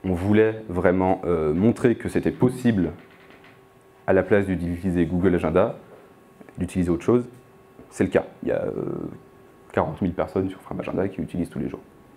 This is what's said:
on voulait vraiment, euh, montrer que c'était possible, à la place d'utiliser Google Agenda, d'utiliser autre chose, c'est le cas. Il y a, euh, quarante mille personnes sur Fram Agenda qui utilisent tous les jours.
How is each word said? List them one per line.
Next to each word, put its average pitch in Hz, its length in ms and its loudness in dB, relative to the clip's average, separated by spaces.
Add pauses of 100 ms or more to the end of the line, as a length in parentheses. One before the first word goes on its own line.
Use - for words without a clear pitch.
on 95 100 0
voulait 107 560 2
vraiment, 92 540 2
euh, 80 300 0
montrer 113 420 2
que - 140 -8
c'était 82 220 0
possible, 120 600 0 (1120)
à 95 80 2
la 92 100 4
place 101 240 2
d'utiliser 87 580 0
Google 90 300 2
Agenda, 90 420 2 (800)
d'utiliser 90 320 -2
autre 85 140 0
chose, 123 220 4 (640)
c'est - 140 -4
le - 60 0
cas. - 160 2 (160)
Il - 80 -4
y - 20 0
a, - 120 0
euh, - 80 -4 (1000)
quarante 80 300 -2
mille 90 120 0
personnes 92 360 -2
sur - 120 -12
Fram - 180 -10
Agenda - 280 -2
qui - 140 -8
utilisent 80 280 -4
tous - 100 -10
les 60 100 -4
jours. - 100 -10 (380)